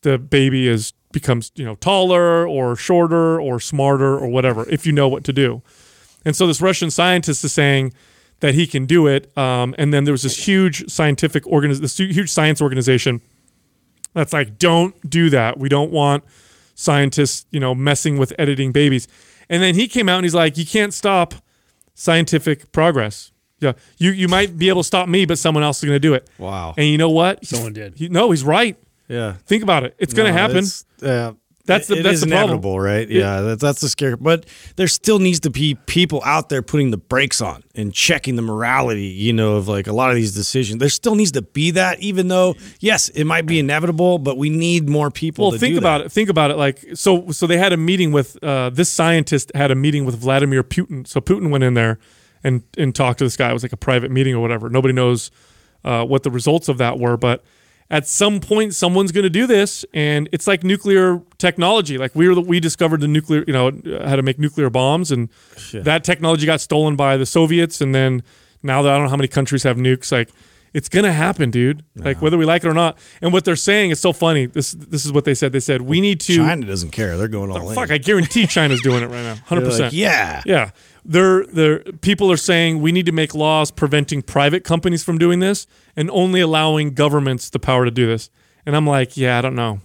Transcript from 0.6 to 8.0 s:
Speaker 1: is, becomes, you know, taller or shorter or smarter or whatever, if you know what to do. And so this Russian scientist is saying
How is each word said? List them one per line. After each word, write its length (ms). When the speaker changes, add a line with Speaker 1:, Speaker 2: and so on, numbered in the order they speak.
Speaker 1:
is, 260
becomes, 420
you 100
know, 120
taller 680
or 300
shorter 640
or 180
smarter 600
or 100
whatever, 400
if 160
you 80
know 160
what 160
to 80
do. 300
And 100
so 100
this 140
Russian 300
scientist 520
is 120
saying 400